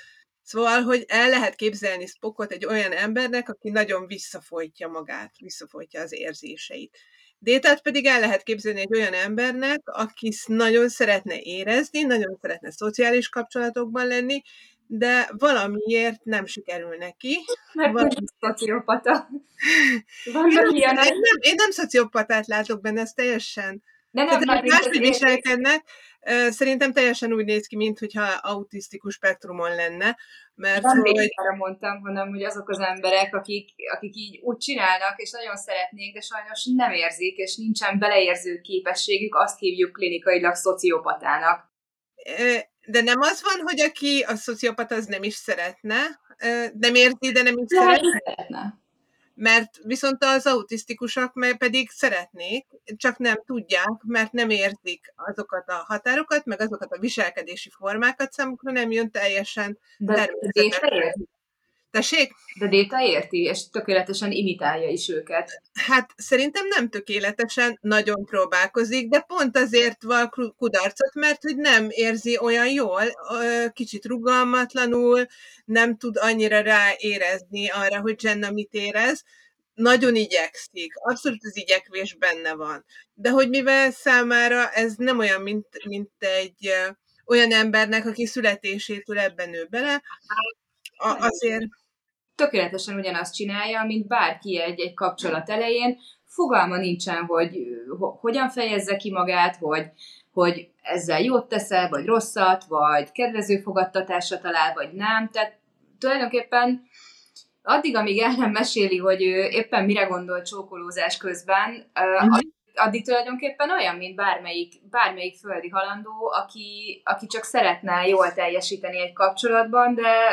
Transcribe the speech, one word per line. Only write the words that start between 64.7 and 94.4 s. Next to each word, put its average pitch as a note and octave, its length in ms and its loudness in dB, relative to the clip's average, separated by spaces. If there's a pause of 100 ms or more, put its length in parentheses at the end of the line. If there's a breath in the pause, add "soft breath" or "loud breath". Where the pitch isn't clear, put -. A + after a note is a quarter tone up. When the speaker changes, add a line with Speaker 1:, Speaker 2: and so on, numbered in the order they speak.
Speaker 2:
is E3+ 200 -4
őket. E3 520 -6 (120)
Speaker 1:
Hát, B3+ 420 0
szerintem C#4+ 520 0
nem D4 220 0
tökéletesen, G#3+ 920 -2
nagyon G#3 440 0
próbálkozik, G#3 840 0
de D4 100 4
pont D4+ 380 -2
azért A#3+ 460 2
val A#3 260 0
ku-, A#3+ 260 -6
kudarcot, G3 580 -2
mert D4 280 0
hogy D4 160 -4
nem B3 320 4
érzi A3+ 520 -2
olyan A#3+ 260 2
jól, A3 340 0 (400)
ö, A#3 320 0
kicsit G#3+ 320 -10
rugalmatlanul, B3 1200 2 (400 loud breath)
nem A3+ 320 2
tud A3+ 200 -6
annyira G#3+ 440 4
ráérezni G3+ 1080 2
arra, G3 300 0
hogy A3 240 -4
Jenna G#3 280 -2
mit G#3 220 -6
érez. G#3 500 0 (500 soft breath)
Nagyon A#3+ 420 4
igyekszik, F3 800 -2
abszolút A#3+ 480 -4
az G#3 140 -12
igyekvés F#3+ 580 -2
benne E3 380 -2
van. D#3 320 -8 (280 loud breath)
De G#3 160 -2
hogy C4 200 4
mivel C4+ 420 4
számára A#3+ 800 2
ez A3 260 0
nem B3 240 0
olyan, G3 220 2
mint, G#3 260 -6 (180)
mint G3+ 340 -10
egy, F#3+ 480 -4
ö, F#3+ 220 0 (360)
olyan A#3+ 260 4
embernek, A3 540 2
aki A3+ 200 -4
születésétől G#3 920 -4
ebben F3+ 300 -4
nő E3 200 -10
bele, C#4+ 320 -2 (960 loud breath)
a-, G#3+ 220 -2
azért A3+ 460 -2 (680)
Speaker 2:
Tökéletesen F#3+ 640 -2
ugyanazt F3 380 -6
csinálja, G#3+ 480 -4
mint A3 240 -4
bárki F#3 540 -2